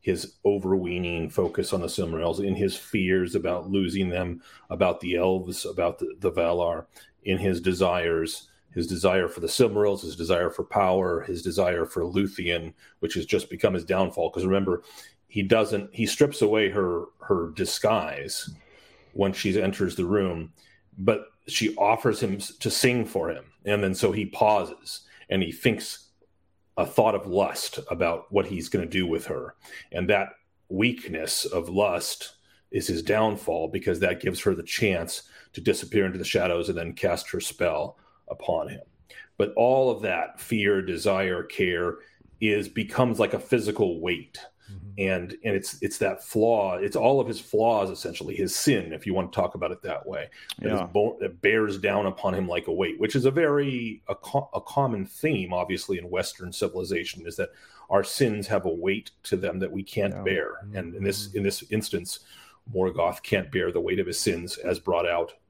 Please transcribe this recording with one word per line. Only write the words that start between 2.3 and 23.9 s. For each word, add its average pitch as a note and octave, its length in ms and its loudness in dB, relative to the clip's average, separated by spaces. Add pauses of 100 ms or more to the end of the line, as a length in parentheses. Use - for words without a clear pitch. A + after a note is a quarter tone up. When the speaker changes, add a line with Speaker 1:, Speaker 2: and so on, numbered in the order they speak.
Speaker 1:
in F#2+ 100 2
his F#2 220 0
fears F#2 580 0
about F2+ 360 -2
losing F#2+ 400 0
them, F2 320 -4 (260)
about F2+ 320 2
the F2+ 160 -2
elves, F2+ 480 0
about F2 340 0
the, - 220 -6
the F#2 100 2
Valar, E2+ 540 0 (400)
in F#2 140 2
his F#2 200 2
desires, E2+ 920 0 (240)
his E2+ 120 -2
desire F2+ 420 4
for - 120 -8
the E2 60 -4
Silmarils, G#2 560 4
his E2 120 -10
desire F2 360 2
for - 120 -6
power, F#2 600 2
his F2 200 -6
desire F2 440 0
for - 160 -4
Luthien, F2 720 -2 (260)
which D#2+ 140 -2
has F2 100 -2
just - 240 0
become F#2+ 240 2
his F2 140 -2
downfall. F#2 440 0
'Cause F2+ 140 -4
remember, F#2 380 2 (460)
he G#2 140 -2
doesn't, G2+ 520 2
he A2+ 100 0
strips C#3+ 380 4
away G#2+ 260 4
her, F#2 380 0 (160)
her E2+ 340 0
disguise E2+ 920 -2 (640)
when G2 180 2
she F#2+ 280 0
enters F#2+ 360 0
the F#2 80 0
room, F2+ 480 0 (460)
but G#2 300 0 (180)
she - 300 0
offers G#2+ 460 2
him G2 140 -2
s-, - 220 -10
to A2+ 120 -2
sing B2 360 2
for F2 240 -2
him. D#2 140 -8 (200)
And G#2 180 2
then F#2+ 120 2